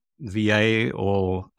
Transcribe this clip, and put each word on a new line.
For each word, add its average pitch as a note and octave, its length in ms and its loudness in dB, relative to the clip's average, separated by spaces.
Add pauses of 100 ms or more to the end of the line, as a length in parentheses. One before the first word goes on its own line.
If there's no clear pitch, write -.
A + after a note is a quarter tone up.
(180)
V G#2+ 320 -2
A A2 400 2
or F#2+ 560 -2 (120)